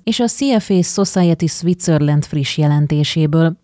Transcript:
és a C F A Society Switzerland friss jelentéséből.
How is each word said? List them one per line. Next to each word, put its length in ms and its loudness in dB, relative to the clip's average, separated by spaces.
és 160 -2
a 80 2
C 360 0
F 60 -6
A 140 2
Society 640 0
Switzerland 760 0
friss 340 -6
jelentéséből. 1080 0